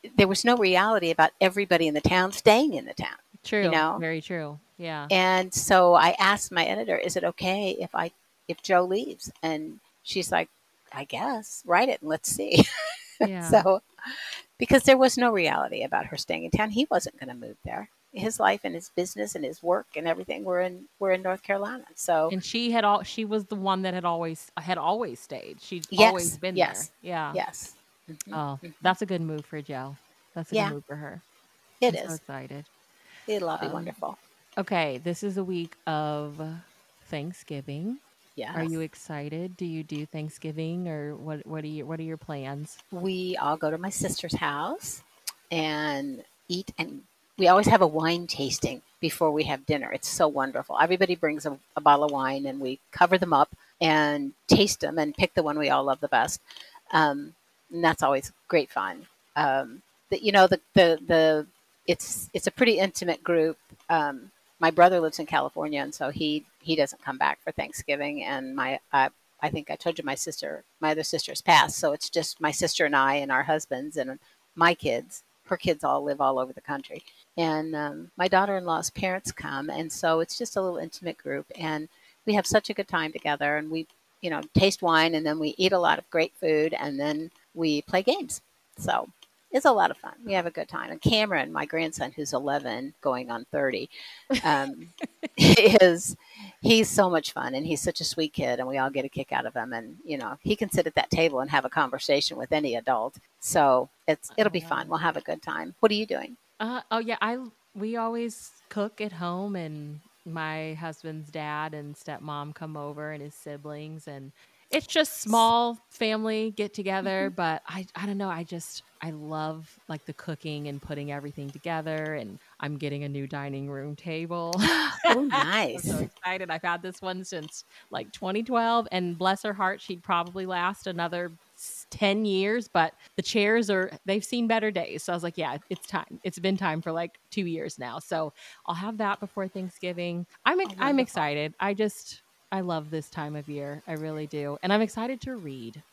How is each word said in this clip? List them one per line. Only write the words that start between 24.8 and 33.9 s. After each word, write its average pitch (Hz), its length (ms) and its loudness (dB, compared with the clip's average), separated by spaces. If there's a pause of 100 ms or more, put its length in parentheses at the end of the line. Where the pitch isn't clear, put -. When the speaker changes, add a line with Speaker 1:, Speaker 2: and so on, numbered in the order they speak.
Speaker 2:
stayed. - 420 -14
She'd 175 280 -10
Speaker 1:
Yes, 208 180 8
Speaker 2:
always 175 300 0
been 185 180 -4
Speaker 1:
yes, - 360 0 (120)
Speaker 2:
there. 175 80 -10
Yeah. 156 240 -4
Speaker 1:
yes. - 400 -8 (340)
Mm-hmm, 160 240 -16
Speaker 2:
Oh, 156 40 -6
Speaker 1:
mm-hmm. 143 320 -8 (120)
Speaker 2:
that's 185 200 2
a 208 40 -2
good 180 140 -4
move 156 260 -6
for 151 160 -12
Joe. 139 360 -10 (360)
That's 170 200 -10
a - 20 -6
Speaker 1:
Yeah. 208 140 0
Speaker 2:
good 147 60 -6
move 143 100 -12
for 147 100 -10
her. 151 260 -14 (600)
Speaker 1:
It 247 140 4
Speaker 2:
I'm - 0 - (120)
so 160 60 -8
Speaker 1:
is. 160 60 -10
Speaker 2:
excited. 139 460 -14 (600)
Speaker 1:
It'll 190 220 -2
all 156 80 -4
be - 100 -6
Speaker 2:
Um, 147 60 -6
Speaker 1:
wonderful. - 440 -8 (400)